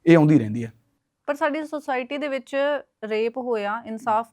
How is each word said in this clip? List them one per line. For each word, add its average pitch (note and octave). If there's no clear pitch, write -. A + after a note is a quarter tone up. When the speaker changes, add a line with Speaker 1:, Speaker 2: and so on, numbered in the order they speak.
Speaker 1:
ਇਹ E3
ਆਉਂਦੀ D3+
ਰਹਿੰਦੀ A2+
ਹੈ। A2+
Speaker 2:
ਪਰ D4
ਸਾਡੀ D4+
ਸੁਸਾਇਟੀ C#4+
ਦੇ C#4+
ਵਿੱਚ C4+
ਰੇਪ A3
ਹੋਇਆ, A#3
ਇਨਸਾਫ A3